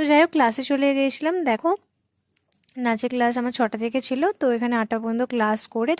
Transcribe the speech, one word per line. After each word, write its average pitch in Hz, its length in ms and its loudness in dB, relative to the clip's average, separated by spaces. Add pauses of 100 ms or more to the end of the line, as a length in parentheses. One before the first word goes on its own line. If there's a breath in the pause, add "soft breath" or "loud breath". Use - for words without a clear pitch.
যাই 294 140 6
হোক, 339 120 2
ক্লাসে 254 360 2
চলে 277 160 2 (100)
গিয়েছিলাম। 277 380 -2 (160)
দেখো, 226 200 0 (1040)
নাচের 240 380 -2
ক্লাস 240 260 2
আমার 240 180 -2
ছটা 226 260 0
থেকে 233 140 -2 (100)
ছিল, 262 140 -2 (180)
তো 285 60 2 (100)
এখানে 240 240 -2
আটটা 220 220 -4
পর্যন্ত 226 200 -2 (100)
ক্লাস 214 280 0 (140)
করে 233 260 0